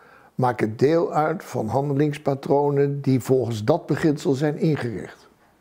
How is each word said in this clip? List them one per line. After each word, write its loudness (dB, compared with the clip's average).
maken -2
deel 2
uit 0
van -6
handelingspatronen 0
die 2
volgens 0
dat 2
beginsel 0
zijn -2
ingericht. -4